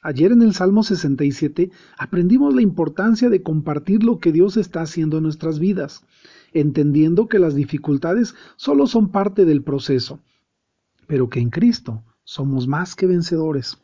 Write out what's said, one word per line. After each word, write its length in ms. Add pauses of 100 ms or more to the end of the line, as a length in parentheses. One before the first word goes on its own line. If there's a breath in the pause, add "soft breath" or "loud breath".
Ayer 280
en 80
el 120
Salmo 300
sesenta 400
y 80
siete 400 (260 loud breath)
aprendimos 560
la 80
importancia 680
de 120
compartir 640
lo 160
que 140
Dios 240
está 240
haciendo 340
en 80
nuestras 360
vidas, 440 (480 soft breath)
entendiendo 760
que 100
las 160
dificultades 800 (220 loud breath)
solo 280
son 260
parte 340
del 180
proceso, 560 (880)
pero 220
que 100
en 120
Cristo 520 (220)
somos 420
más 280
que 120
vencedores. 760